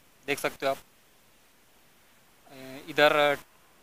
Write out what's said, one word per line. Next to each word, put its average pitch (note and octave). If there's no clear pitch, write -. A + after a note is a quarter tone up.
देख C#3
सकते -
हो C3+
आप। C#3
अ, C3+
इधर D3